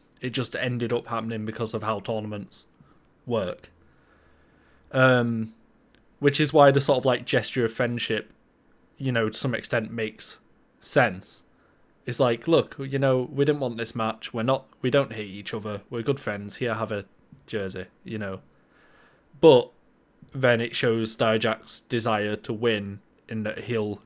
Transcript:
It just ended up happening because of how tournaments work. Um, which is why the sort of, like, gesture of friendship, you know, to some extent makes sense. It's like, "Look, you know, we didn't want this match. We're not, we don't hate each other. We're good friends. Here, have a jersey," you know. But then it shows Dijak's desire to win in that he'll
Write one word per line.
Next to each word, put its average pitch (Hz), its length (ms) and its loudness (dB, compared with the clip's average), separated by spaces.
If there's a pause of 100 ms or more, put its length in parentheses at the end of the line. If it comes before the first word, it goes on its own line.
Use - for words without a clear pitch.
(220)
It 131 80 -6
just 117 260 -4
ended 120 340 -4
up 120 180 -4
happening 113 360 -6
because 110 300 -6
of 107 80 -6
how 107 180 -4
tournaments 107 640 -8 (640)
work. 107 420 -4 (1200)
Um, 120 600 2 (680)
which 139 200 2
is 151 140 2
why 143 160 10
the 135 100 4
sort 139 160 2
of, 127 80 0
like, 123 220 2
gesture 123 400 0
of - 80 -4
friendship, 117 580 -2 (640)
you 131 160 -2
know, 117 160 2
to 107 80 -6
some 127 180 -2
extent 113 380 -4
makes - 460 -8 (420)
sense. 101 640 0 (640)
It's 120 120 -4
like, 120 300 2
"Look, 156 300 2
you 135 200 -6
know, 131 320 2
we 139 140 0
didn't 147 160 2
want 120 160 -4
this 113 180 -8
match. 110 380 -4
We're 113 100 -4
not, 131 240 0 (140)
we 131 80 0
don't 135 240 2
hate 107 180 -10
each 101 220 -12
other. 104 380 -8
We're 117 120 -6
good 135 160 -2
friends. 101 380 -8
Here, 120 160 -4
have 110 180 -4
a 101 140 -4 (420)
jersey," 95 400 -8 (160)
you - 140 -10
know. 98 240 -8 (1000)
But 135 280 10 (600)
then 123 300 4
it 117 120 -4
shows 113 400 0
Dijak's 113 680 0
desire 107 560 -2
to 104 180 -8
win 107 460 -2 (280)
in 110 140 -6
that - 220 -6
he'll 107 420 -4